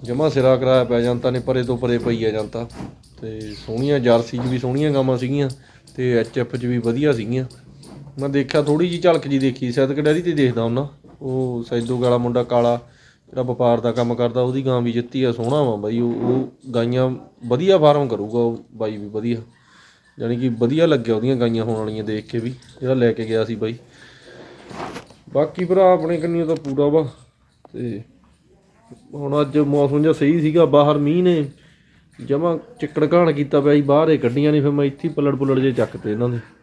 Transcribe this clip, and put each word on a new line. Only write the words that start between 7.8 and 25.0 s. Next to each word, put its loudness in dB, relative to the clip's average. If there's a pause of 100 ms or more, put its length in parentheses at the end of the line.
ਮੈਂ -4
ਦੇਖਿਆ 0
ਥੋੜ੍ਹੀ 0
ਜਿਹੀ -6
ਝਲਕ 2
ਜਿਹੀ 0
ਦੇਖੀ, -2
ਸੈਦਕ 0
ਡੈਰੀ 2
'ਤੇ -2
ਦੇਖਦਾ 0
ਹੁੰਦਾ, -2 (320)
ਉਹ -4
ਸੈਦੋ -4
ਵਾਲਾ 2
ਮੁੰਡਾ 0
ਕਾਲਾ 2 (520)
ਜਿਹੜਾ -6
ਵਪਾਰ 0
ਦਾ -2
ਕੰਮ 0
ਕਰਦਾ, 0
ਉਹਦੀ -2
ਗਾਂ 2
ਵੀ -2
ਜਿੱਤੀ -4
ਆ। 0
ਸੋਹਣਾ 0
ਵਾ 0
ਬਾਈ -4
ਉਹ, 0
ਉਹ -4
ਗਾਈਆਂ 0 (380)
ਵਧੀਆ 2
ਫਾਰਮ 4
ਕਰੂਗਾ -4
ਉਹ -2 (100)
ਬਾਈ -6
ਵੀ -12
ਵਧੀਆ, -4 (800)
ਜਾਣੀ -4
ਕਿ -2
ਵਧੀਆ 0
ਲੱਗਿਆ 2
ਉਹਦੀਆਂ 0
ਗਾਈਆਂ 0
ਹੋਣ -2
ਵਾਲੀਆਂ -6
ਦੇਖ -6
ਕੇ -6
ਵੀ, -6 (260)
ਜਿਹੜਾ 0
ਲੈ 2
ਕੇ -4
ਗਿਆ 0
ਸੀ -6
ਬਾਈ। -6 (1500)